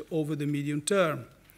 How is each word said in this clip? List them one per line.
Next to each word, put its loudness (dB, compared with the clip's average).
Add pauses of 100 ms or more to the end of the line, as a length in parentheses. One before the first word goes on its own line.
(120)
over -2
the -2
medium -2
term. 2 (320)